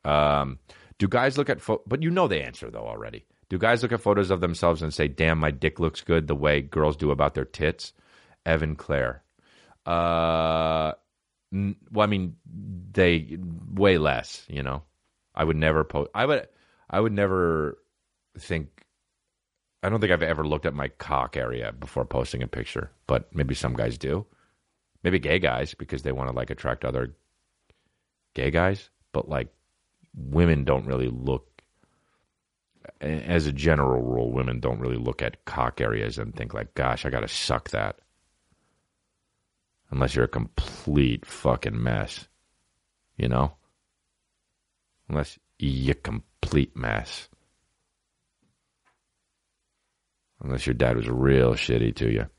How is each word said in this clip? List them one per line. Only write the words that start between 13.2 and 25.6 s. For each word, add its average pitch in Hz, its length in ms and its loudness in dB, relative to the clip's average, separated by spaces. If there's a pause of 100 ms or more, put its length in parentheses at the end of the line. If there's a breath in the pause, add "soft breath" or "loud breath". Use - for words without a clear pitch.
way 95 240 6
less, 69 500 0
you 71 160 -6
know? 67 200 -6 (500)
I 80 100 0
would 80 140 2
never 78 260 4
po-, - 300 -2
I 113 120 2
would, 143 220 0 (420 soft breath)
I 95 100 0
would 110 140 2
never 90 640 0 (600)
think, - 480 -8 (960)
I 92 80 -2
don't 104 120 0
think 95 100 4
I've 82 100 4
ever 78 240 0
looked 76 200 -2
at 76 80 0
my 69 160 -4
cock 67 480 -4
area 60 340 -4
before 62 320 -6
posting 62 400 -4
a 62 40 -6
picture, 60 440 -8 (160)
but - 260 0
maybe 65 220 -2
some 62 180 -4
guys 58 240 -2
do. 78 280 -4 (760)
Maybe 90 160 2
gay 82 200 2
guys, 71 340 0